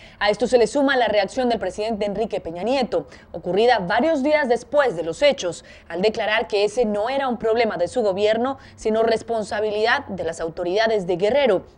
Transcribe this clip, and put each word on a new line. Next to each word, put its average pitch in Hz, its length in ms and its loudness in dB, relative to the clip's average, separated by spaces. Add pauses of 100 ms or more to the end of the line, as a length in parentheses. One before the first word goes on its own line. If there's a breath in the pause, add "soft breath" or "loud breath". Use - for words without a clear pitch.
(180 loud breath)
A 208 120 2
esto 208 180 0
se 247 100 4
le 220 100 6
suma 277 300 2
la 233 100 2
reacción 208 400 0
del 233 120 0
presidente 208 460 -4
Enrique 202 360 -4
Peña 175 220 -10
Nieto, 226 440 -2 (240 loud breath)
ocurrida 208 480 2
varios 254 440 0
días 302 260 2
después 240 480 2
de 170 60 -6
los 160 180 -4
hechos, - 420 0 (240 loud breath)
al 175 140 -6
declarar 220 460 0
que 202 180 0
ese 226 180 0
no 208 260 -2
era 269 200 -2
un 233 80 -2
problema 220 400 0
de 175 100 0
su 247 140 -2
gobierno, 220 560 0 (180 loud breath)
sino 220 280 0
responsabilidad 220 1040 0
de 180 180 -8
las 165 160 -6
autoridades 180 640 -2
de 185 80 0
Guerrero, 208 500 2 (120)